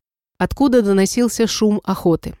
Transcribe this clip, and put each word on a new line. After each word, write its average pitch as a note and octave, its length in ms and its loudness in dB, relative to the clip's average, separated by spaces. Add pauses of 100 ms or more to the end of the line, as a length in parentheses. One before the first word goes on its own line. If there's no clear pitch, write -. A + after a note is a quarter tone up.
(380)
откуда B3 420 2
доносился G#3 680 0
шум G#3+ 340 0
охоты. - 580 -2